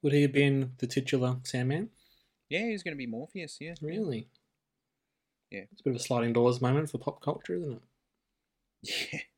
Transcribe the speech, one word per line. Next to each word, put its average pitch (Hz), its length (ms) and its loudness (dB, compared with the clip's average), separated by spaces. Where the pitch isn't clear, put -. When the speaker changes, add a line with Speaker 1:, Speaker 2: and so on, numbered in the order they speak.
Speaker 1:
Would 143 120 2
he 143 100 8
have 139 80 4
been 139 460 4
the 120 100 -4
titular 127 560 0
Sandman? 139 460 -2
Speaker 2:
Yeah, 185 160 -2
he 233 60 -2
was 202 120 -6
gonna 160 120 -6
be 131 120 -8
Morpheus, 147 520 -10
yeah. 165 220 -12
Speaker 1:
Really? 156 480 -4
Speaker 2:
Yeah. 98 200 -12
Speaker 1:
It's - 100 -20
a - 20 -20
bit 139 80 2
of 117 60 -2
a - 60 -6
sliding 120 300 2
doors 123 280 6
moment 139 300 2
for - 60 -8
pop - 240 -8
culture, - 340 -4
isn't 160 180 -4
it? 113 80 -12
Speaker 2:
<laughs> - 300 -6
Yeah. 151 60 -6